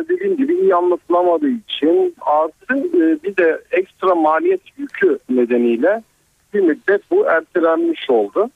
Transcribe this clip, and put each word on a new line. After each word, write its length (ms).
dediğim 280
gibi 180
iyi 200
anlatılamadığı 720
için 720
artı, 560
e, 460
bir 140
de 240
ekstra 440
maliyet 460
yükü 400
nedeniyle 720
bir 60
müddet 500
bu 160
ertelenmiş 840
oldu. 460